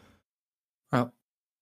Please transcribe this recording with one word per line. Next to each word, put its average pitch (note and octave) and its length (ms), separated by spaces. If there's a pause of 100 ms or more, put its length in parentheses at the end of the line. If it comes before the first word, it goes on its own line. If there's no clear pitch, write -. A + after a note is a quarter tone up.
(920)
Ja. B2 200 (500)